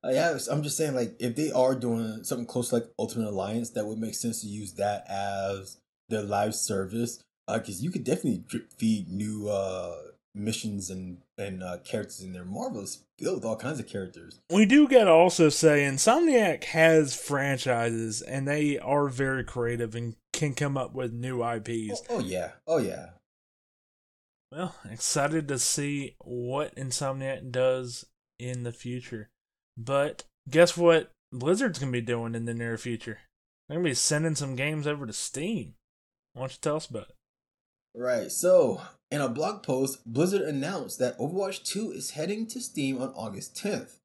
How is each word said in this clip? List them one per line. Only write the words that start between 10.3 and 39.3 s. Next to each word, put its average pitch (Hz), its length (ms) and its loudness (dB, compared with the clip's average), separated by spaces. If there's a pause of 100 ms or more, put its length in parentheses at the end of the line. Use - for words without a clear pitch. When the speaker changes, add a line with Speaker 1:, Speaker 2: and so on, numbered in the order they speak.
Speaker 1:
missions 104 540 -6
and, 92 320 -10 (160)
and, 95 260 -8
uh, 90 220 -8
characters - 360 -8
in 92 120 -12
there. 90 100 -12
Marvel's 98 600 -8 (120)
filled 180 180 -2
with - 100 -8
all 110 100 -2
kinds 131 240 -6
of 113 80 -10
characters. - 540 -12 (100)
Speaker 2:
We 202 140 8
do 269 240 8
gotta 226 220 10
also 165 360 10
say, 147 380 6
Insomniac 220 800 4
has 160 500 6
franchises, 117 1080 0
and 135 240 -4
they 147 340 2
are 143 280 2
very 131 380 0
creative 117 500 -2
and 117 220 -6 (160)
can 147 220 0
come 139 200 -2
up 131 180 -4
with 127 200 -4
new 123 280 -4
I 117 180 -2
Ps. 110 500 -6
Speaker 1:
Oh, 240 80 -2
oh, - 20 -2
yeah. 90 340 -4 (140)
Oh, 160 120 2
yeah. 87 320 -6 (1400)
Speaker 2:
Well, 175 240 -8 (140)
excited 156 580 -2
to 139 100 -4
see 143 640 -4
what 123 560 -6
Insomniac 135 760 -6
does 127 540 0 (340)
in 123 240 -8
the 120 80 -6
future. 120 580 -10 (480)
But 139 480 -2 (240)
guess 170 280 6
what 165 340 6 (200)
Blizzard's 160 480 0
gonna 135 120 -2
be 120 100 0
doing 117 340 -2
in 117 100 -4
the 117 80 -4
near 117 240 -4
future? 113 420 -8 (480)
They're 147 100 -6
gonna 175 120 2
be 123 60 0
sending 156 400 2
some 139 200 -6
games 143 300 -2
over 147 220 -4
to 104 60 -8
Steam. 160 600 -6 (580)
Why 123 80 -12
don't 131 100 -8
you - 100 -18
tell 151 140 0
us 156 120 -6
about 107 220 -12
it? - 60 -20 (800)
Speaker 1:
Right, 120 360 -2
so, 160 500 6 (300)
in 147 100 -2
a 131 80 0
blog 185 340 -4